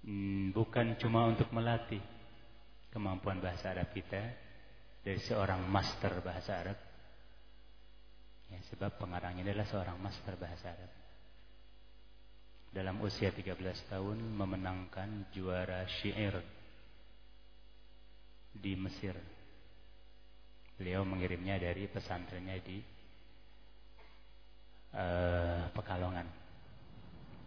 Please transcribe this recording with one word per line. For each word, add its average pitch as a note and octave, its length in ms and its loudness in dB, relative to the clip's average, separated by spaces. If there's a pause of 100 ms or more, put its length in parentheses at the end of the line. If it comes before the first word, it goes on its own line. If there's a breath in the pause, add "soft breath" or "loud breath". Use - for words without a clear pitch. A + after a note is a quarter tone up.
Hmm, G2 480 4
bukan A2+ 400 8
cuma A#2 320 8
untuk A2+ 240 6
melatih A#2 480 4 (960)
kemampuan F#2+ 480 2
bahasa F2+ 320 0
Arab - 160 2
kita G2 300 0 (800)
dari G2 160 2
seorang F#2+ 480 4
master F#2 560 4
bahasa F2+ 400 0
Arab, G2 140 -2 (1700)
ya, F#2 100 -8 (140)
sebab G2 240 0
pengarangnya F2+ 560 0
adalah G#2 160 4
seorang F#2 320 0
master G2 400 -4
bahasa F2 320 -4
Arab. F2 200 -10 (1800)
Dalam F#2+ 320 2
usia G2+ 320 6
tiga F#2 160 -2
belas F2+ 240 0 (160)
tahun G2 240 2
memenangkan F#2+ 1200 0
juara F#2 480 2 (160)
syair G2+ 400 2 (2250)
di G2 240 0
Mesir. F#2+ 320 0 (1600)
Beliau F#2+ 320 4
mengirimnya F#2 480 4
dari F2+ 320 2
pesantrennya F#2 720 -2
di, G2 240 -6 (2000)
eh, F2 800 6
Pekalongan. F2+ 560 0 (1200)